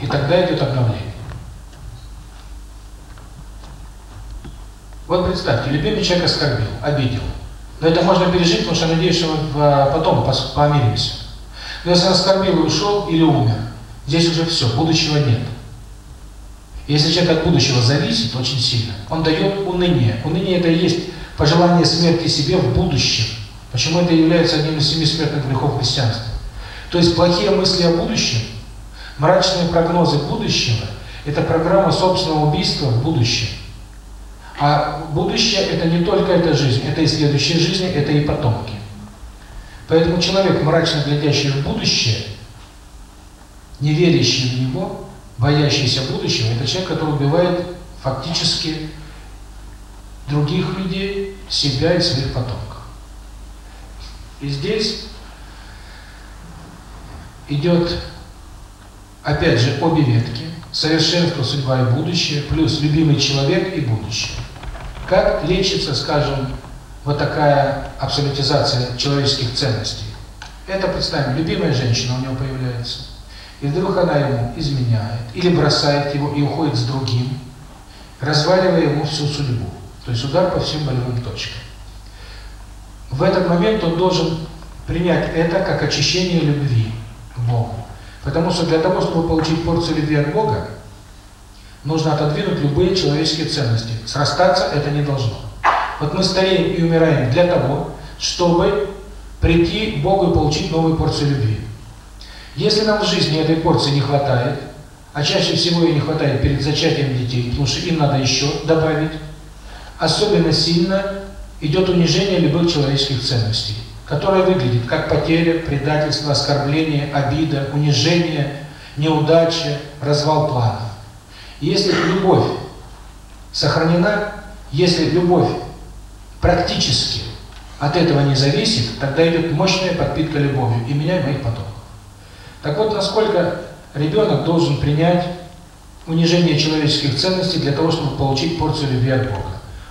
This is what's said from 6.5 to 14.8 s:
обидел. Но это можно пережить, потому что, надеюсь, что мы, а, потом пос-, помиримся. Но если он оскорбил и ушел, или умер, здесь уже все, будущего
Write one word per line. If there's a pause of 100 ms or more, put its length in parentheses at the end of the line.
обидел. (580)
Но
это
можно
пережить,
потому
что,
надеюсь,
что
мы,
а,
потом
пос-,
помиримся. (680)
Но
если
он
оскорбил
и
ушел,
или
умер, (500)
здесь
уже
все,
будущего